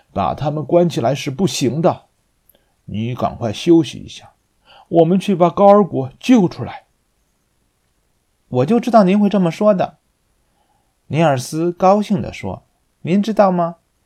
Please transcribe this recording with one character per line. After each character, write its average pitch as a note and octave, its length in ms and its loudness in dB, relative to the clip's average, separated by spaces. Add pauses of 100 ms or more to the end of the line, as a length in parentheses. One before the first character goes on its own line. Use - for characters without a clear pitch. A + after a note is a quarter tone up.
(120)
把 F#2 220 -2
他 C#3+ 160 -6
们 D3+ 140 -6
关 E3+ 240 2
起 D#3 120 -6
来 B2 140 0
是 C#3+ 160 -8
不 C#3 160 -2
行 - 340 -2
的。 D3 220 0 (840)
你 A2 280 -6
赶 A2 220 -4
快 A2+ 160 -6
休 E3 300 2
息 - 160 -8
一 - 100 -18
下， - 240 -20 (560)
我 E3 160 4
们 F3+ 140 0
去 F#3+ 160 -2
把 E3+ 160 0
高 G3+ 180 2
尔 G3+ 160 6
果 C3 340 -6
救 A3 300 4
出 - 160 -10
来。 - 200 -14 (1600)
”“我 B2 180 -2
就 A3+ 140 2
知 A#3+ 100 -6
道 G#3+ 140 6
您 F#3+ 160 2
会 G3+ 80 2
这 G3+ 100 0
么 F3 120 2
说 G#3 240 0
的。” - 240 -6 (1080)
尼 D#3 140 -2
尔 C#3+ 140 2
斯 D#3 360 -4
高 G3 280 2
兴 G3 200 -2
地 G2+ 120 -8
说 - 300 -12 (400)
，“您 F#3 200 0
知 A3 100 -4
道 G3+ 180 2
吗？ E3+ 260 -4 (300)